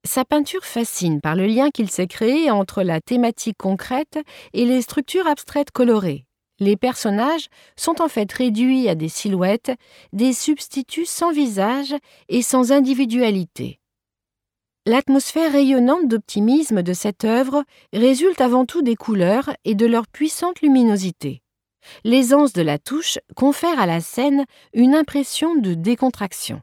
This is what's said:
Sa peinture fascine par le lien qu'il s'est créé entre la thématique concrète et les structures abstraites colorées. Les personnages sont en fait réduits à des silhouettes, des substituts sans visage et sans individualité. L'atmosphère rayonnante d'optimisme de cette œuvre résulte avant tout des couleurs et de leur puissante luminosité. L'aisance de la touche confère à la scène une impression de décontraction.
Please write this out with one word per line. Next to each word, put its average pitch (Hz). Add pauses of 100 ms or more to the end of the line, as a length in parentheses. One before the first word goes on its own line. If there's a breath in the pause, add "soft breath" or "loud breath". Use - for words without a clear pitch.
Sa 262
peinture 302
fascine 175
par 156
le 190
lien 247
qu'il 220
s'est 180
créé 277
entre 202
la 170
thématique 233
concrète 254 (360 loud breath)
et 240
les 247
structures 330
abstraites 294
colorées. 202 (320)
Les 202
personnages 247 (300 soft breath)
sont 339
en 320
fait 208
réduits 254
à 175
des 160
silhouettes, 196 (400 soft breath)
des 240
substituts 294
sans 339
visage 269 (340 soft breath)
et 247
sans 254
individualité. 233 (1080)
L'atmosphère 277
rayonnante 269
d'optimisme 220
de 175
cette 208
œuvre 262 (280 soft breath)
résulte 269
avant 254
tout 320
des 240
couleurs 214 (140)
et 214
de 208
leur 233
puissante -
luminosité. 208 (600 loud breath)
L'aisance 262
de 175
la 147
touche - (180)
confère 285
à 208
la 170
scène 277 (260 soft breath)
une 254
impression 302
de 196
décontraction. 202